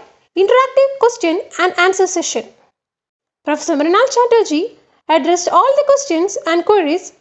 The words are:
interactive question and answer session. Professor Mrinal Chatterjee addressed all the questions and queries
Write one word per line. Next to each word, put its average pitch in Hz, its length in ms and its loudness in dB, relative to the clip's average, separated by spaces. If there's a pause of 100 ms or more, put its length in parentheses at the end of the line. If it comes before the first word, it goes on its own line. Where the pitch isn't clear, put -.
(380)
interactive 523 640 2
question 403 420 -2 (180)
and 359 200 -2
answer 381 280 0
session. 320 380 -6 (1000)
Professor 294 320 -4
Mrinal 381 380 2
Chatterjee 466 640 0 (300)
addressed 330 400 0
all 466 300 2
the 587 80 0
questions 403 600 0
and 339 200 -2
queries 370 560 0